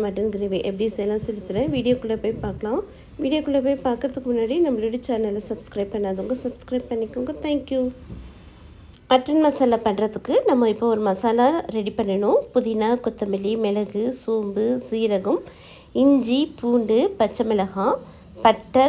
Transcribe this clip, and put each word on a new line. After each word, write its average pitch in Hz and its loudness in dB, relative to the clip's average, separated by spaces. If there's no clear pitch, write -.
மட்டன் 202 -2
கிரேவி 196 -2
எப்படி 196 -2
செய்யலாம்னு 208 -2
சொல்லித்தரேன். 208 -4
வீடியோக்குள்ள 233 0
போய் 220 -2
பார்க்கலாம். 214 -4
வீடியோக்குள்ள 285 0
போய் 277 2
பார்க்கறதுக்கு 254 -2
முன்னாடி 233 0
நம்மளோட 233 -2
சேனலை 214 -2
சப்ஸ்கிரைப் 202 -6
பண்ணாதவங்க 196 -2
சப்ஸ்கிரைப் 247 -6
பண்ணிக்கோங்க. 247 -4
Thank 277 -2
you. 254 2
மட்டன் 294 4
மசாலா 262 4
பண்றதுக்கு 214 -2
நம்ம 247 4
இப்போ 233 -2
ஒரு 214 0
மசாலா 233 2
ரெடி 214 -2
பண்ணணும். 208 2
புதினா, 220 2
கொத்தமல்லி, 202 -2
மிளகு, 202 -2
சோம்பு, 214 -2
சீரகம், 220 0
இஞ்சி, 262 4
பூண்டு, 233 2
பச்சை 214 0
மிளகாய், 190 0
பட்டை, 233 4